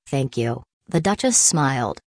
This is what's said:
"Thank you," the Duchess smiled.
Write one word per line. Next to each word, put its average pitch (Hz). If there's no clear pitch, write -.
"Thank 135
you," 117
the 165
Duchess 208
smiled. 135